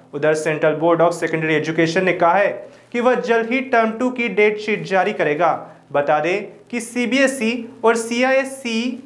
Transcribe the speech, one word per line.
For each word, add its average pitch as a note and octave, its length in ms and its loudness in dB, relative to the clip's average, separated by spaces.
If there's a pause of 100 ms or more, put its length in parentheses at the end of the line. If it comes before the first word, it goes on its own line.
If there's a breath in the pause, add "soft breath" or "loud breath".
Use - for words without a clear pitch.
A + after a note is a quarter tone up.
(140)
उधर D3+ 220 2
Central D#3 480 0
Board E3+ 180 4
of E3+ 220 2
Secondary D#3+ 400 0
Education D#3+ 340 0
ने F#3 160 2
कहा E3+ 200 2
है G3 360 0 (220 loud breath)
कि A#3+ 80 -4
वह A#3+ 160 2
जल्द A3+ 360 0
ही C4 80 0
टर्म A3+ 320 0
टू B3 180 -2
की A#3 200 -4
डेट G#3 300 2
शीट G3+ 240 -4
जारी F#3+ 300 0
करेगा। D#3 560 0 (220 loud breath)
बता C#3+ 280 2
दें F#3 400 -4 (120)
कि A#3+ 100 -4
सीबीएसई B3 1000 -2
और A3+ 120 4
सीआईएससीई B3 1120 -2